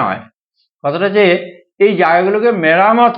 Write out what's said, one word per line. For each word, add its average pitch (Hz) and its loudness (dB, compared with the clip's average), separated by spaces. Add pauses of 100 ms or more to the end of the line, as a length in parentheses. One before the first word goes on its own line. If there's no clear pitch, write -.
নয়, 98 -6 (640)
কথাটা 165 -4
যে 208 2 (600)
এই 214 4 (100)
জায়গাগুলোকে 185 0 (140)
মেরামত 220 2